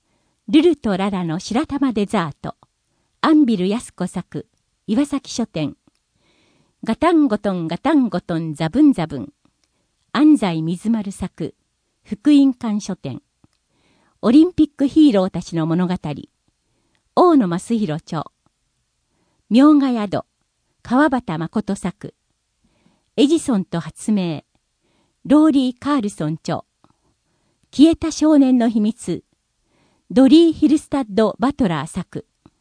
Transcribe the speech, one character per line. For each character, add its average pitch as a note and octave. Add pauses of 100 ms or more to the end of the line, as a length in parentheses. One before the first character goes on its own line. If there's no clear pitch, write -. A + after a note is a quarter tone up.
(500)
ル C#4
ル E4+
と G3+
ラ F#3+
ラ F#3
の D#3+
白 C4
玉 C4+
デ G3
ザ G3+
ー C#3
ト。 - (640)
ア D4+
ン D4+
ビ A3+
ル F3+
安 A3
子 -
作。 - (380)
岩 A3
崎 -
書 A3+
店。 - (1040)
ガ A3+
タ E4
ン D4+
ゴ G#3
ト G3+
ン E3+
ガ E3+
タ D4
ン C4
ゴ F3
ト E3+
ン D#3+
ザ D#3+
ブ A#3
ン D4
ザ E3
ブ D3
ン。 F#2+ (800)
安 -
西 E3+
水 E3+
丸 G#3+
作。 - (480)
福 -
音 C#4
館 G#3+
書 F#3
店。 - (1000)
オ -
リ D4+
ン F4+
ピ D#4
ッ -
ク C#4
ヒ D4+
ー A3+
ロ F#3
ー F#3+
た F3
ち -
の D#3+
物 E3+
語。 F3+ (1200)
大 F4
野 F#3
益 A3+
弘 D#3+
著。 - (1200)
明 C#4
賀 C4+
宿。 G#3 (560)
川 C#4+
端 A#3+
誠 G3
作。 - (1000)
エ B3+
ジ D#4
ソ A#3
ン F#3+
と E3+
発 -
明。 F3 (840)
ロ D4+
ー D#4
リ B3+
ー・ -
カ C#4+
ー C4+
ル G#3
ソ D#3
ン D#3+
著。 - (1080)
消 D#4
え D#4+
た D#4+
少 D4+
年 C4
の A#3
秘 A3
密。 G#3 (840)
ド B3+
リ D#4+
ー・ D#4
ヒ D4+
ル D4+
ス -
タ C#4
ッ B3
ド・ G#3
バ C4
ト B3+
ラ D#3
ー -
作。 - (360)